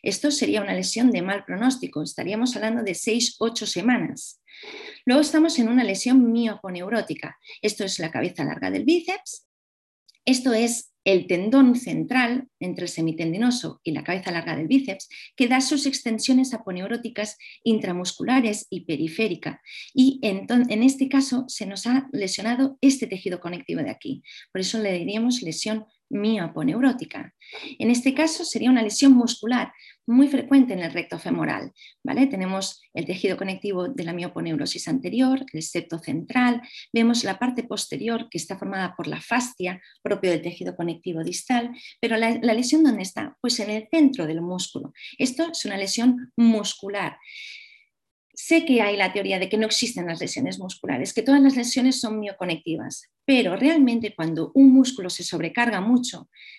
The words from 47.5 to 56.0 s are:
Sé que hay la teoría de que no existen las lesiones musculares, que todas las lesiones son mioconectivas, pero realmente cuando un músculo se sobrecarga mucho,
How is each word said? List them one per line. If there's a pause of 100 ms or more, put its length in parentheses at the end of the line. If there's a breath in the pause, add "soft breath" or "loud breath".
Sé
que
hay
la
teoría
de
que
no
existen
las
lesiones
musculares,
que
todas
las
lesiones
son
mioconectivas, (160)
pero
realmente
cuando
un
músculo
se
sobrecarga
mucho, (300 soft breath)